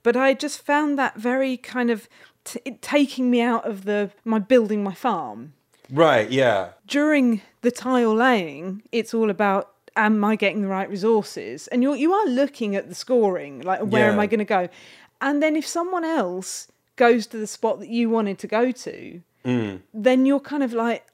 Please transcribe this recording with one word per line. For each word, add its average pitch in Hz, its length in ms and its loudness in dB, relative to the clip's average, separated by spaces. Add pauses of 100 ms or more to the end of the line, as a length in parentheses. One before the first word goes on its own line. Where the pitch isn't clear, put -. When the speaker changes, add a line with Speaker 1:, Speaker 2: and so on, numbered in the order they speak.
Speaker 1:
But 233 140 2
I 269 180 4
just - 260 -8
found 294 380 0
that 254 180 -2
very 254 400 -2
kind 240 340 -4
of 214 180 -4 (360)
t-, - 220 -12
it 240 160 -14
taking 254 480 0
me 240 100 2
out 233 240 0
of 196 200 -8
the, 208 260 -2 (140)
my 220 160 0
building 214 420 2
my 196 120 -4
farm. 143 600 -6 (360)
Speaker 2:
Right, 131 400 4
yeah. 113 400 2 (160)
Speaker 1:
During 277 560 2 (180)
the 240 100 0
tile 247 440 0
laying, 190 680 0 (100)
it's 226 200 -4
all 226 180 0
about, 196 400 0 (240)
am 214 300 2
I 214 120 2
getting 202 260 0
the 196 60 -2
right 190 200 -4
resources? 190 800 -2
And 247 140 0
you're, 277 140 2
you 311 180 2
are 415 120 2
looking 247 500 -2
at 185 120 -6
the 175 60 -14
scoring, 180 680 0
like, 185 200 -2
where 214 280 2
am 208 80 2
Speaker 2:
Yeah. 208 60 2
Speaker 1:
I 208 40 0
gonna 208 200 0
go? 180 220 0 (520)
And 285 220 0
then 311 120 2
if 311 120 -2
someone 349 380 -4
else 190 640 -4 (280)
goes 240 300 4
to - 100 -14
the 214 100 -6
spot 214 340 -4
that - 80 -16
you 233 200 0
wanted 220 300 0
to - 80 -14
go 240 240 0
to, - 500 -12 (240)
Speaker 2:
Mm. 110 360 -2 (120)
Speaker 1:
then 254 320 2
you're 277 140 4
kind 277 240 -4
of 240 100 -4
like, 233 420 -4